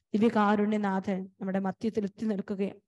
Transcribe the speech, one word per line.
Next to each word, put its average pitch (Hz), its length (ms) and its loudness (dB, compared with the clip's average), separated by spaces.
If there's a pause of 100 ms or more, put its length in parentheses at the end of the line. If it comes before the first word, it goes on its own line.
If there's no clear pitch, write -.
(140)
ദിവ്യകാരുണ്യനാഥൻ 208 1080 2 (180)
നമ്മുടെ 196 180 -2
മധ്യത്തിൽ 202 460 -2
എത്തി 196 200 -6
നിൽക്കുകയാണ്. 202 640 -4